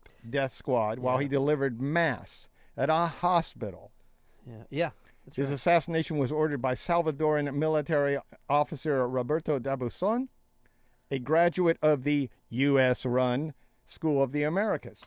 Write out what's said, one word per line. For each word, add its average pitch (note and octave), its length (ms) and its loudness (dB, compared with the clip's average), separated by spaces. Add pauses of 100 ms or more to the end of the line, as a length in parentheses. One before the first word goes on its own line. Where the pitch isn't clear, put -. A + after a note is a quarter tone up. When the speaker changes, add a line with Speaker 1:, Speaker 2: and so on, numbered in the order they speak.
(300)
Speaker 1:
death C3+ 240 -2
squad, A#2 460 -2
while B2+ 180 0
Speaker 2:
Yeah. C#3+ 60 2
Speaker 1:
he C#3+ 40 -2
delivered C3+ 540 0
mass D3 640 -2 (300)
at C3+ 120 0
a E3 180 2
hospital. D#3+ 840 -2 (560)
Speaker 2:
Yeah, A2+ 220 -14
yeah. D3+ 200 -2 (360)
That's D3 100 -16
Speaker 1:
His C#3 120 -2
Speaker 2:
right. C#3 80 -2
Speaker 1:
assassination E3 640 2
was C3+ 140 0
ordered D3+ 300 0
by B2+ 140 0
Salvadoran D3+ 800 0
military D3 640 0 (320)
officer C#3+ 580 0
Roberto C3 520 -2
D'Abuson, C3+ 720 -2 (800)
a C3+ 80 -2
graduate E3 640 2
of D3+ 220 4
the C#3+ 260 0 (200)
U C#3 300 4
S B2+ 260 2
run B2+ 480 0 (320)
School D3 380 0
of B2+ 80 -2
the D3 120 -2
Americas. E3 640 -2